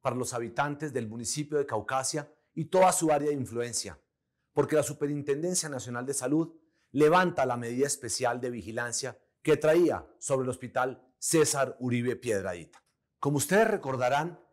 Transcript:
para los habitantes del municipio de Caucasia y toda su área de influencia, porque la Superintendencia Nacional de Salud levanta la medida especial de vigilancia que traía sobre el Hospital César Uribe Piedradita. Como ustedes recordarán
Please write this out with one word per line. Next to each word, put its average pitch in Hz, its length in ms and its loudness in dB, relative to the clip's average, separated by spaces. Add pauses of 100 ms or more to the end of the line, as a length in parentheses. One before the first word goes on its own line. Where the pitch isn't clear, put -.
para 123 160 -2
los 127 160 -4
habitantes 143 580 -4
del 120 160 -4
municipio 143 500 -6
de 143 80 2
Caucasia 131 640 -4 (240)
y 160 120 -6
toda 185 260 6
su 170 180 0
área 147 200 4
de 147 60 0
influencia, 113 680 -6 (500)
porque 143 240 2
la 147 80 4
Superintendencia 147 840 -2
Nacional 123 360 -8
de 139 80 -6
Salud 143 400 -2 (380)
levanta 156 540 4
la 123 100 0
medida 120 320 -2
especial 123 540 -4
de 123 80 -6
vigilancia 117 680 -6 (240)
que 156 140 4
traía 151 500 4 (140)
sobre 135 240 0
el 127 60 -2
Hospital 127 520 -4 (180)
César 143 600 2
Uribe 120 380 0
Piedradita. 95 680 -6 (340)
Como 143 200 0
ustedes 208 320 4
recordarán 143 720 -2 (120)